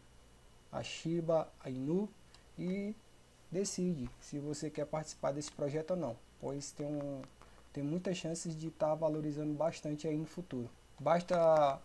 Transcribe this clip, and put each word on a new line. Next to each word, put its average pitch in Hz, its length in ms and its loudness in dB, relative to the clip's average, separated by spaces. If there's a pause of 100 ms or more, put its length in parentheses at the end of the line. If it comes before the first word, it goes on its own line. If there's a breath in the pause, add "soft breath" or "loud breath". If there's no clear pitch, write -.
(720)
a 135 120 -4
Shiba 160 680 2 (180)
Inu 151 420 0 (500 loud breath)
e 196 360 -2 (560)
decide 180 580 0 (120)
se - 180 -8
você 147 320 -4
quer 151 160 -4
participar 151 460 -2
desse 143 180 -6
projeto 151 420 -2
ou 180 40 2
não, 131 200 -2 (240)
pois 139 320 -4
tem 147 140 -6
um, 143 360 -4 (500 loud breath)
tem 143 100 -4
muitas 175 340 0
chances 165 400 -4
de 160 140 -6
tá 156 240 2
valorizando 151 580 0
bastante 151 540 -2
aí 156 100 2
no 156 100 -2
futuro. 127 440 -6 (300)
Basta, 160 840 6